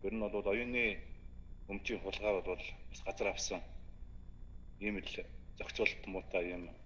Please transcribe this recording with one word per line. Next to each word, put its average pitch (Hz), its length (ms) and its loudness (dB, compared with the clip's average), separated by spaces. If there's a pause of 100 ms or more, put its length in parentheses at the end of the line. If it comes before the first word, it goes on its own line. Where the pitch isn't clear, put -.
Ер 98 120 2
нь 110 120 2
бол 104 160 2
оюуны 113 560 4 (720)
өмчийн 98 320 0
хулгай 104 400 4
бол 87 160 0
бас - 480 -6
газар 101 240 2
авсан 92 320 0 (1200)
ийм 104 160 2
л 92 80 -2 (560)
зохицуулалт - 480 2
муутай 92 400 2
ийм 87 240 -4 (120)